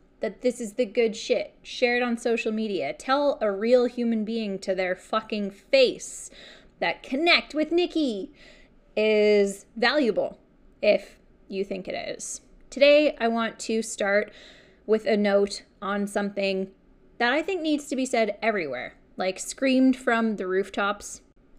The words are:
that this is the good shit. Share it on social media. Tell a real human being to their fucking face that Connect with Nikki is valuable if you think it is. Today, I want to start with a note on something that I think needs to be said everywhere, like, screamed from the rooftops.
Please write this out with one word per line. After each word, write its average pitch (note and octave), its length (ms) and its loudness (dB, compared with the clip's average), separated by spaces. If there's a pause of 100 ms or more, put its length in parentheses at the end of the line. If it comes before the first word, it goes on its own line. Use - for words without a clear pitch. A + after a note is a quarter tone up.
(220)
that A3 220 -6
this B3 180 -2
is G#3+ 120 -8
the B3+ 120 0
good A3 280 0
shit. - 480 -4
Share A#3+ 360 -2
it A#3+ 60 0
on A#3+ 140 0
social A3+ 360 -2
media. G3 400 -4
Tell C#4 480 0
a G3+ 100 2
real A#3 360 4
human A#3 360 -2
being G#3 360 -4
to G3 140 -4
their F#3 220 -2
fucking G#3 560 -6
face - 760 0 (500)
that F3 240 -4
Connect D4+ 500 2
with D#4 200 0
Nikki D4 580 0 (640)
is G#3 720 4 (100)
valuable A#3 640 0 (420)
if - 380 0 (300)
you G3 160 -6
think F#3+ 240 -10
it - 280 -8
is. - 220 -12 (300)
Today, C#4+ 500 6
I A#3 80 0
want A3+ 320 -2
to A3+ 220 -2
start G#3 500 -2 (540)
with G#3+ 200 0
a A3 120 2
note G3+ 460 0 (180)
on G3+ 260 -4
something G3 640 -4 (480)
that A#3+ 160 2
I D4+ 80 2
think F4+ 200 -4
needs D4+ 260 -2
to C#4+ 100 -6
be C4 80 -2
said A3+ 360 0
everywhere, D#3+ 540 -4 (200)
like, F#3+ 240 -4
screamed C4 560 2
from A3+ 400 0
the F#3+ 100 -6
rooftops. G3 760 -4 (380)